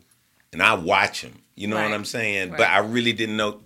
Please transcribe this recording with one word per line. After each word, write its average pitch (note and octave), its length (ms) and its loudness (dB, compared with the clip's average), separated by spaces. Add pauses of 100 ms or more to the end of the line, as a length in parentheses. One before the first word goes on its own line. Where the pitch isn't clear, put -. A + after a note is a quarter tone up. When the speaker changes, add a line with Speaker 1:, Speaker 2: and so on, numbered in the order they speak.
(520)
Speaker 1:
and E2+ 100 -4
I A2 120 6
watch G2 500 0
'em. A#1+ 140 -20 (160)
You G2 140 -8
know G#2+ 80 -2
what G#2+ 100 -2
Speaker 2:
Right. G#2+ 80 -2
Speaker 1:
I'm G#2 100 -6
saying? G2+ 460 -4
Speaker 2:
Right. E2 80 -8
Speaker 1:
But A2 100 4
I F#2 120 4
really A#2 340 0
didn't G#2+ 240 -4
know. G#2+ 280 -2